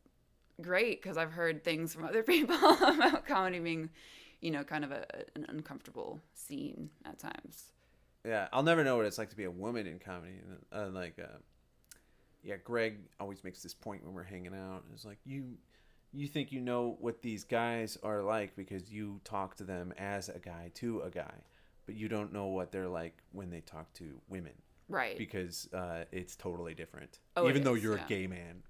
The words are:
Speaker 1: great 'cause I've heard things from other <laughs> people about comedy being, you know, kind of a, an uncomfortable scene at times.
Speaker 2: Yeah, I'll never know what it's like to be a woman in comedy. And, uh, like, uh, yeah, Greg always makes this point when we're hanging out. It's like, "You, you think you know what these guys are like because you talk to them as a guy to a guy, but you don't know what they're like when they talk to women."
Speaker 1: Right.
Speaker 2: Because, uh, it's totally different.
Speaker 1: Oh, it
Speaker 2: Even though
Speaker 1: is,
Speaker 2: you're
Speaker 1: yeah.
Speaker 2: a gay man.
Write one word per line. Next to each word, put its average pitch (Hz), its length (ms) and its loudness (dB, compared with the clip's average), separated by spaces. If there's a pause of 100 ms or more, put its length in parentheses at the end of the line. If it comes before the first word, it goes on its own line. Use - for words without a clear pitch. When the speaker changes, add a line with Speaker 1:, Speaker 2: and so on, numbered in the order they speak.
(600)
Speaker 1:
great 185 400 4
'cause 160 160 -4
I've 160 140 2
heard 165 320 2
things 165 300 2
from 160 120 -8
other 214 180 4
<laughs> 359 100 6
people 330 240 6
about 311 680 8
comedy 185 340 2
being, 165 300 0 (520)
you 165 100 -2
know, 143 140 0
kind 151 180 -2
of 139 80 -2
a, 135 140 -4 (300)
an 147 120 -6
uncomfortable - 720 -8 (140)
scene - 560 -8 (160)
at - 140 -12
times. - 520 -12 (540)
Speaker 2:
Yeah, 110 260 0
I'll 135 120 4
never 165 200 8
know 131 140 6
what 110 80 6
it's 98 120 0
like 110 120 -4
to 101 80 -18
be 101 80 -2
a 87 60 -2
woman 104 360 -4
in 85 120 -8
comedy. 90 340 -10 (120)
And, 92 280 -14
uh, 104 180 -4
like, 90 260 -6
uh, 82 200 -12 (1040)
yeah, 98 140 -6
Greg 113 400 0 (240)
always 98 240 -8
makes 92 180 -10
this 87 100 -10
point 101 300 -10
when 87 100 -10
we're 90 100 -8
hanging 92 320 -10
out. 95 280 -8 (100)
It's 110 120 -16
like, 101 180 -16
"You, 135 340 -8 (560)
you 143 140 -4
think 143 240 -2
you 135 100 -2
know 120 380 2
what 113 220 -2
these 110 220 -2
guys 117 580 0
are 104 220 0
like 104 320 0
because 98 360 -8
you 104 320 -6
talk 95 340 -4
to 101 60 -8
them 90 360 -4
as 98 300 -4
a 87 100 -8
guy 85 360 -10
to 113 260 -2
a 90 100 -4
guy, 76 220 -6 (520)
but 110 100 -10
you 107 120 -4
don't 104 260 -2
know 101 140 -2
what 92 240 -2
they're 95 180 -2
like 85 320 -6 (100)
when 92 180 -10
they 82 120 -8
talk 80 320 -14
to 73 260 -14 (100)
women." 90 240 -8 (360)
Speaker 1:
Right. 117 280 -2
Speaker 2:
Because, 92 560 -6
uh, 87 380 -4
it's 92 240 -8
totally 85 380 -6
different. - 460 -14 (180)
Speaker 1:
Oh, - 100 6
it 151 40 8
Speaker 2:
Even 139 120 6
though 127 120 6
Speaker 1:
is, 107 80 2
Speaker 2:
you're 107 140 4
Speaker 1:
yeah. - 80 -4
Speaker 2:
a - 20 -10
gay 95 200 0
man. 87 420 -10